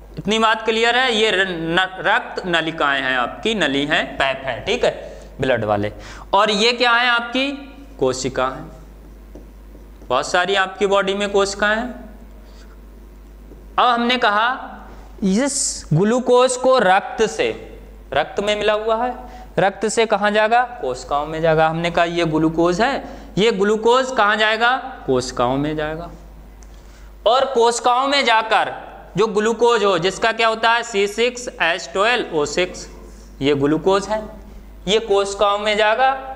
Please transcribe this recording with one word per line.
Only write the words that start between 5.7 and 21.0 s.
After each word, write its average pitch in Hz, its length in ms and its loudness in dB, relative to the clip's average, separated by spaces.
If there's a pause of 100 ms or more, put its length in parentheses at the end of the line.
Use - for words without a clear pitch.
और 214 180 4
ये 220 220 2
क्या 240 180 2
है? 233 160 2
आपकी 254 420 0 (460)
कोशिका 127 500 -2
है। - 300 -10 (1300)
बहुत 131 240 -2
सारी 180 300 2
आपकी 190 320 0
body 196 260 2
में 202 160 -2
कोशिकाएं 208 460 0
हैं। 240 120 -6 (1900)
अब 220 80 4
हमने 240 320 2
कहा 233 560 0 (500)
इस 226 680 -2
glucose 247 640 4
को 262 220 4
रक्त 196 480 2
से, 143 200 -2 (640)
रक्त 156 280 0
में 208 160 0
मिला 208 180 0
हुआ 220 220 -2
है, 240 180 -4 (440)
रक्त 196 300 0
से 220 180 0
कहाँ 208 240 0
जाएगा? 214 320 2 (180)
कोशिकाओं 143 460 -4